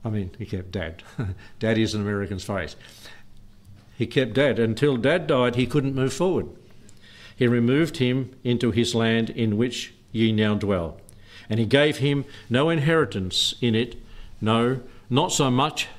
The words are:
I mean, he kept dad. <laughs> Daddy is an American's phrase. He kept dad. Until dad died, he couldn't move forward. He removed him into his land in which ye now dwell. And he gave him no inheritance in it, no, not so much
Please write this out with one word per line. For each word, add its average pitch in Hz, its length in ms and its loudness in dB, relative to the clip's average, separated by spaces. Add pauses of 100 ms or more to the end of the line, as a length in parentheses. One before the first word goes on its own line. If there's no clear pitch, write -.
I 113 60 -4
mean, 101 260 -4
he 104 100 -10
kept 90 260 -8
dad. 85 300 -8 (140)
<laughs> 92 180 -6 (240)
Daddy 110 240 2
is 107 120 0
an 107 80 -2
American's 101 420 -4
phrase. 92 320 -6 (1200)
He 113 100 -2
kept 123 280 -2
dad. 131 240 4
Until 117 380 2
dad 151 300 2
died, 123 300 2
he 127 100 2
couldn't 139 280 0
move 131 180 0
forward. 165 360 0 (880)
He 127 120 2
removed 123 500 2
him 127 380 0 (100)
into 120 260 2
his 117 240 2
land 113 360 2
in 110 260 0
which 120 360 -2 (200)
ye 113 200 2
now 107 220 2
dwell. 95 460 -2 (500)
And 110 80 0
he 113 80 2
gave 143 320 4
him 139 260 0 (240)
no 139 220 2
inheritance 139 920 0
in 117 140 2
it, 117 220 -2 (440)
no, 117 400 2 (300)
not 151 220 2
so 135 180 2
much 135 380 0 (100)